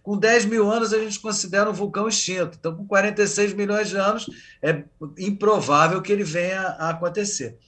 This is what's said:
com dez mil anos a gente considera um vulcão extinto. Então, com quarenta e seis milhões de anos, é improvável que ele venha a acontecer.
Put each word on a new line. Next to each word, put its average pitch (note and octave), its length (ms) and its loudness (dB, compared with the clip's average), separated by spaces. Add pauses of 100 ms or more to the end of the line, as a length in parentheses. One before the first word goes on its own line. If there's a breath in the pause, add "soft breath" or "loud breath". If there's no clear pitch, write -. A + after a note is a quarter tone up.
com G3+ 160 -4
dez A3+ 260 6
mil G#3+ 260 2
anos A3+ 220 0
a A3 60 2
gente A3 200 -4
considera G3+ 520 -2
um - 20 -4
vulcão G3 340 -2
extinto. F#3 540 -2
Então, E3 160 -6
com G3+ 100 -12
quarenta G3+ 360 2
e G3+ 40 4
seis G3 280 0
milhões G3+ 340 0
de F3+ 80 -4
anos, G3+ 320 0 (320 loud breath)
é D3+ 240 0 (320)
improvável F#3 880 2
que G3 100 0
ele G3+ 120 0
venha F3+ 540 -4
a D#3+ 120 -2
acontecer. F3 680 -4 (120 soft breath)